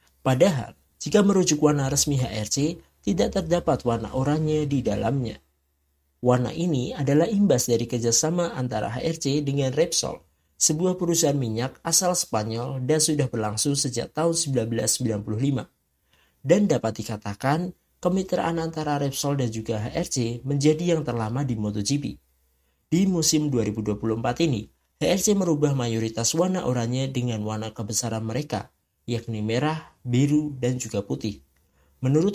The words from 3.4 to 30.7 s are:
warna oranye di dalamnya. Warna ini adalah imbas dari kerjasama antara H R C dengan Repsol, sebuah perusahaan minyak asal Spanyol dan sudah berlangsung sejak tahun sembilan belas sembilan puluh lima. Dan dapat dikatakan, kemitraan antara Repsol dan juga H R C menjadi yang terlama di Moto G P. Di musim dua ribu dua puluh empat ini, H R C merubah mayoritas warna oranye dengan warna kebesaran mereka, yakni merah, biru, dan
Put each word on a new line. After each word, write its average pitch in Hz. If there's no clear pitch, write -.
warna 113
oranye 151
di 139
dalamnya. 110
Warna 123
ini 160
adalah 147
imbas 190
dari 117
kerjasama 147
antara 117
H 123
R 165
C -
dengan 139
Repsol, -
sebuah 180
perusahaan 165
minyak 120
asal 180
Spanyol 117
dan 147
sudah 143
berlangsung 113
sejak 135
tahun 165
sembilan 131
belas 117
sembilan 110
puluh 107
lima. 135
Dan 196
dapat 113
dikatakan, 135
kemitraan 180
antara 160
Repsol 143
dan 127
juga 110
H 107
R 135
C -
menjadi 151
yang 143
terlama 117
di 123
Moto 107
G 113
P. 143
Di 185
musim 160
dua 120
ribu 107
dua 104
puluh 110
empat 120
ini, 127
H 156
R 185
C -
merubah 147
mayoritas 113
warna 185
oranye 123
dengan 123
warna 110
kebesaran 110
mereka, 120
yakni 113
merah, 147
biru, 143
dan 123